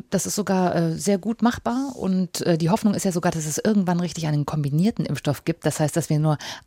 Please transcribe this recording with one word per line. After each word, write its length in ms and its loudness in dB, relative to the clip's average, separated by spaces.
das 160 -2
ist 80 -6
sogar, 420 0
äh, 200 0
sehr 240 0
gut 240 -2
machbar 520 0
und, 460 -2
äh, 160 4
die 140 0
Hoffnung 240 2
ist 100 -2
ja 60 2
sogar, 200 0
dass 140 -4
es 140 -6
irgendwann 400 2
richtig 260 -4
einen 220 0
kombinierten 580 0
Impfstoff 400 -2
gibt. 220 -2
Das 120 0
heißt, 160 0
dass 140 0
wir 80 2
nur 220 2